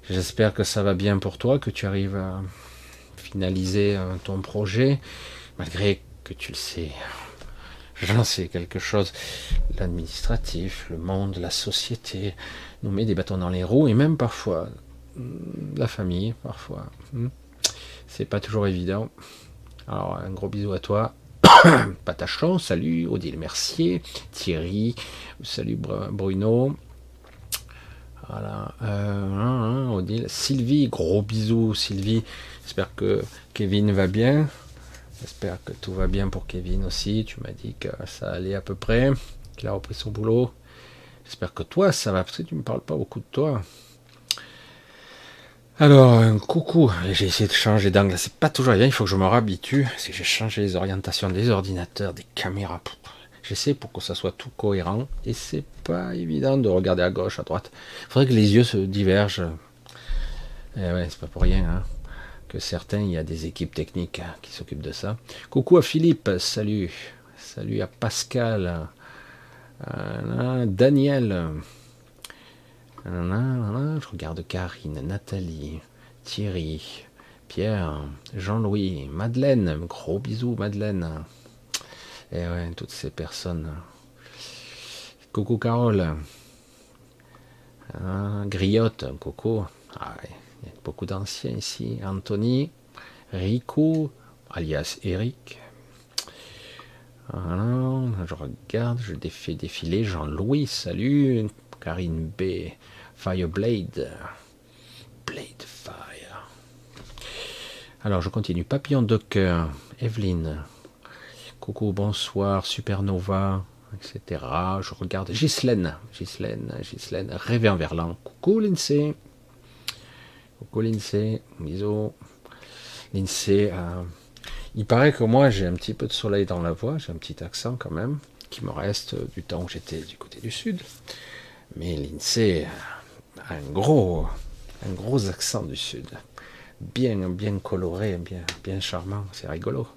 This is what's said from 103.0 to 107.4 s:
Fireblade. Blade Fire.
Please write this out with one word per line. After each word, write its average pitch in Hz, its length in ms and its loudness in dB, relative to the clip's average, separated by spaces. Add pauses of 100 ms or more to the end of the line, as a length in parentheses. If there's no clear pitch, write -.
Fireblade. 92 960 -2 (1160)
Blade - 360 -14
Fire. - 840 -18 (1500)